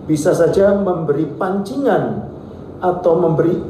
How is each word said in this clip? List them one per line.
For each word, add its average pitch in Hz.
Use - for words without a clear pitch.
bisa 156
saja 196
memberi 160
pancingan 190
atau 180
memberi 160